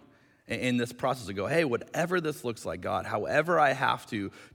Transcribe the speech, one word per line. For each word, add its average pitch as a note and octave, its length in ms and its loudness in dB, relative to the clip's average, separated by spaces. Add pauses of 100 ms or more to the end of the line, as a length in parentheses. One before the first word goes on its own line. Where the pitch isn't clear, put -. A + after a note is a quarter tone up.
(460)
in, A#2 140 -4
in B2 180 2
this A#2+ 140 0
process B2+ 340 -2
to G2+ 80 -8
go, F#2+ 120 -2
"Hey, D#3+ 200 2
whatever D#3+ 520 0
this D3+ 260 -4
looks A#2+ 200 -6
like, E2+ 160 -4
God, F#2+ 240 0
however C3+ 560 2
I C#3+ 120 6
have B2+ 340 0
to, G2+ 240 -4 (240)